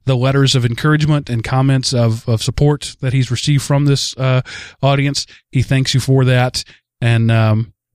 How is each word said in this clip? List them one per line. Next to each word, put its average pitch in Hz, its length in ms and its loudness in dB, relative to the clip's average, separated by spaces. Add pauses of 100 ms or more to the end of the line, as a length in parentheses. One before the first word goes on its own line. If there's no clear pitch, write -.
the 135 140 0
letters 135 360 2
of 127 120 2
encouragement 151 640 0
and 117 160 -4
comments 131 480 0
of, 117 360 0
of 113 140 -2
support - 560 -2
that 127 140 -4
he's 131 180 0
received 143 320 -2
from 143 220 0
this, 143 320 0
uh, 127 240 0 (420)
audience. 139 420 0 (240)
He 131 140 0
thanks 131 300 0
you 131 80 2
for 135 240 2
that. 127 380 0 (380)
And, 117 300 2
um, 110 420 0 (220)